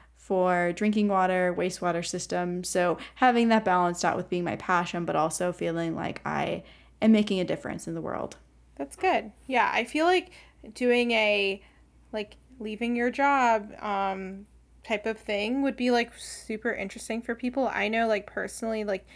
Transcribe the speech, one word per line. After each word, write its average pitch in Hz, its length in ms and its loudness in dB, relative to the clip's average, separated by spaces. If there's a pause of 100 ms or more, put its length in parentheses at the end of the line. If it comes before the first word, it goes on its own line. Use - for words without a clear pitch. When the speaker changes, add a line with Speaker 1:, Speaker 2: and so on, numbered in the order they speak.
(160)
Speaker 1:
for 180 560 2
drinking 208 360 2
water, 185 480 2
wastewater 180 480 -2
systems. 175 640 -4
So 175 300 2 (160)
having 233 340 4
that 220 160 4
balanced 180 400 2
out 175 120 2
with 175 120 -4
being 180 160 -2
my 107 120 -4
passion, 175 480 0
but 156 120 0
also 165 360 0
feeling 165 420 -2
like 165 320 -6
I 151 380 -4 (360)
am 220 120 6
making 208 280 4
a 180 40 0
difference - 420 -6
in 165 80 -8
the 165 60 -6
world. - 360 -8 (400)
Speaker 2:
That's 277 200 -10
good. 226 360 -2 (140)
Yeah, 240 260 2
I 226 120 0
feel 302 200 0
like 359 260 2 (440)
doing 240 380 2
a, 208 500 2 (500)
like, 214 240 -8 (220)
leaving 226 380 -4
your 240 140 2
job, 247 680 2
um, 196 680 -4 (380)
type 214 220 -4
of 220 120 -4
thing 214 440 -2
would 269 140 0
be, 247 160 2
like, 240 260 2
super - 540 -8
interesting 220 500 -8
for 226 140 -6
people. 247 360 -2
I 202 140 -2
know, 226 220 0
like, 208 180 0
personally, 214 560 -6
like, 202 340 -4